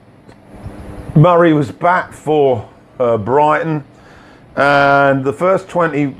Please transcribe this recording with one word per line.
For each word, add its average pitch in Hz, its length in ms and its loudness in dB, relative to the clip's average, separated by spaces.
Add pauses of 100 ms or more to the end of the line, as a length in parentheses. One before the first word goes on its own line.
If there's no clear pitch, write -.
(1160)
Murray 170 380 4
was 143 180 -2
back 175 400 -4
for, 139 580 -2 (300)
uh, 117 180 0
Brighton, 147 680 -2 (720)
and 139 680 2
the 135 80 -2
first 185 380 -2
twenty 151 380 -2 (120)